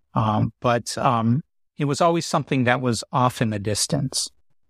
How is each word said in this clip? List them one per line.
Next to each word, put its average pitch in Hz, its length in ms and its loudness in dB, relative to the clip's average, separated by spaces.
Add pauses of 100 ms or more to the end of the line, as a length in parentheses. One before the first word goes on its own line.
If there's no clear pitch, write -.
(140)
Um, 110 460 0
but, 120 380 -2
um, 120 440 2 (360)
it 151 80 -2
was 143 140 0
always 170 260 2
something 139 380 0
that 127 180 2
was 120 280 0
off 127 300 2
in 117 100 0
the 107 80 -2
distance, 120 680 -2 (420)